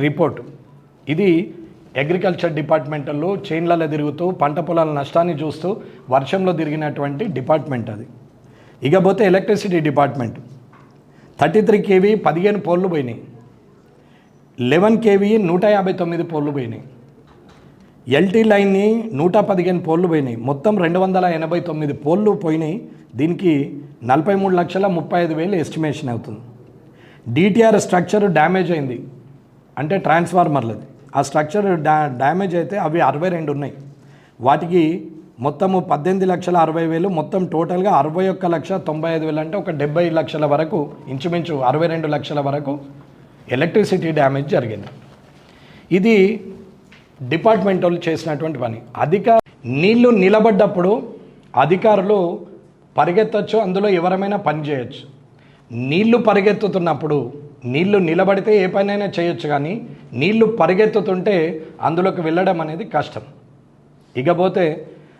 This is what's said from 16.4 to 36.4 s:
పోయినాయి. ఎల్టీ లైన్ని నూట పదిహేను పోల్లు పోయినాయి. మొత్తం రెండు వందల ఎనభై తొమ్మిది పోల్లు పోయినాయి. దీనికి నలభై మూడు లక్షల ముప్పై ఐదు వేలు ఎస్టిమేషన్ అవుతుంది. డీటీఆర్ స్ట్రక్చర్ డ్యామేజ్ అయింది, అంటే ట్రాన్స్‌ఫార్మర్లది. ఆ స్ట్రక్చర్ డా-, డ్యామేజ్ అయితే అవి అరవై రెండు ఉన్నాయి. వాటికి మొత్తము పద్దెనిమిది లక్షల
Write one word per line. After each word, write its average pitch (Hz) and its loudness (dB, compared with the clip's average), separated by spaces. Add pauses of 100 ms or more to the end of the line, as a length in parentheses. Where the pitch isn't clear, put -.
పోయినాయి. 117 -8 (1300)
ఎల్టీ 196 4
లైన్ని 202 4 (320)
నూట 180 2 (140)
పదిహేను 180 0
పోల్లు 170 2
పోయినాయి. 131 0 (100)
మొత్తం 143 0 (100)
రెండు 175 2
వందల 185 0 (140)
ఎనభై 165 -2 (100)
తొమ్మిది 151 -4
పోల్లు 196 2 (100)
పోయినాయి. 160 -2 (440)
దీనికి 165 2 (560)
నలభై 156 2
మూడు 190 0
లక్షల 190 0 (120)
ముప్పై 160 -2
ఐదు 160 -2
వేలు 190 -2
ఎస్టిమేషన్ 147 -4
అవుతుంది. 104 -12 (920)
డీటీఆర్ 208 4
స్ట్రక్చర్ 196 2 (120)
డ్యామేజ్ 175 2
అయింది, 131 -6 (840)
అంటే 156 0
ట్రాన్స్‌ఫార్మర్లది. 156 0 (320)
ఆ - 4
స్ట్రక్చర్ 156 -2 (180)
డా-, 151 2 (140)
డ్యామేజ్ 170 0
అయితే 170 -4 (100)
అవి 160 0 (100)
అరవై 151 -2
రెండు 160 -4
ఉన్నాయి. 139 -8 (720)
వాటికి 165 2 (640)
మొత్తము 190 0 (140)
పద్దెనిమిది 185 0
లక్షల 180 -2